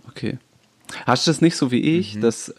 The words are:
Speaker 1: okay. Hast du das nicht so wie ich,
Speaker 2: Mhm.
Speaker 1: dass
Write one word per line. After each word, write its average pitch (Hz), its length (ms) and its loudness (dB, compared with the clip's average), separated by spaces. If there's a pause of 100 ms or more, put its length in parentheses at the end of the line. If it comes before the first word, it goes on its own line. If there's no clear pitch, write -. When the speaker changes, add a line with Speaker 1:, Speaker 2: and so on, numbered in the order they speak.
Speaker 1:
okay. 120 300 -8 (640)
Hast 123 220 2
du 165 60 4
das - 80 -2
nicht 170 160 4
so 127 160 0
wie 120 80 2 (180)
ich, 104 160 -4
Speaker 2:
Mhm. 104 60 -8
Speaker 1:
dass - 380 0